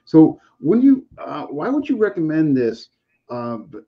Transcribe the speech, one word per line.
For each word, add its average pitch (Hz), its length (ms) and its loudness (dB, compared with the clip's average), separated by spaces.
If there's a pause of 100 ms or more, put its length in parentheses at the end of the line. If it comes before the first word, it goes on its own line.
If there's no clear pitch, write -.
so 160 340 4 (200)
when 208 220 0
you, 269 240 4 (120)
uh, - 300 -12
why 156 220 -8
would 277 200 -4
you 247 80 -2
recommend 160 600 0
this? 117 320 -4 (400)
Uh, 120 280 -10
b-, 104 300 -18